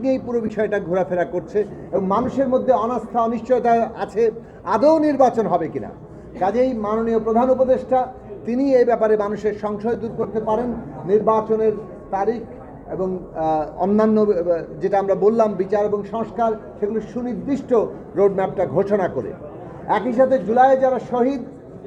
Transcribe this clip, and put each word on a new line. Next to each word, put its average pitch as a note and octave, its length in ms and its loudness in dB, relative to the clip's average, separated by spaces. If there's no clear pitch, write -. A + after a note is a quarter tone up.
নিয়েই C4 180 0
পুরো A#3+ 220 -4
বিষয়টা G#3+ 380 -2
ঘোরাফেরা F3+ 460 0
করছে F3+ 380 -2
এবং F#3+ 160 -2
মানুষের B3 400 0
মধ্যে B3+ 260 2
অনাস্থা, A#3 480 0
অনিশ্চয়তা A#3 760 2
আছে G3+ 340 0
আদৌ C4+ 340 4
নির্বাচন B3+ 480 4
হবে E3 200 0
কিনা। B2+ 220 -8
কাজেই A#3+ 340 2
মাননীয় A3 460 0
প্রধান A3+ 300 2
উপদেষ্টা B3+ 580 2
তিনি C4 300 2
এই A#3+ 100 6
ব্যাপারে A3 320 4
মানুষের G#3 440 0
সংশয় G#3 340 -2
দূর G#3+ 220 -6
করতে G#3 240 -4
পারেন। A3+ 320 -2
নির্বাচনের G#3+ 680 2
তারিখ G3+ 300 -2
এবং, F#3 260 -4
আহ, D#3+ 680 -4
অন্যান্য, G#3+ 380 4
আহ, G#3 60 4
যেটা G3 180 2
আমরা G3 160 2
বললাম G#3+ 380 4
বিচার G3 320 0
এবং G3+ 180 -2
সংস্কার, A3 480 -2
সেগুলো G#3+ 220 -2
সুনির্দিষ্ট B3 720 -4
রোডম্যাপটা F#3+ 500 2
ঘোষণা F#3+ 420 0
করে। B2 240 -6
একই G#3 260 0
সাথে C4 260 4
জুলাইয়ে B3 380 4
যারা C4 220 2
শহীদ B3 420 0